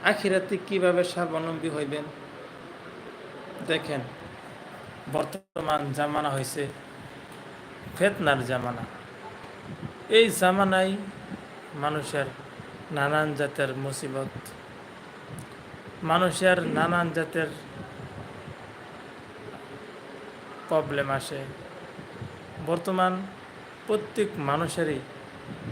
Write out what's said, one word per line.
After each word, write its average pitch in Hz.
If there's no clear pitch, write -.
আখিরাতে 190
কিভাবে 180
স্বাবলম্বী 165
হইবেন? 147
দেখেন, 151
বর্তমান 151
জামানা 147
হইছে 139
ফিতনার 160
জামানা। 123
এই 226
জামানায় 190
মানুষের 147
নানান 151
জাতের 139
মুসিবত, 135
মানুষের 180
নানান 170
জাতের 160
প্রবলেম 143
আসে। 135
বর্তমান 185
প্রত্যেক 214
মানুষেরই 151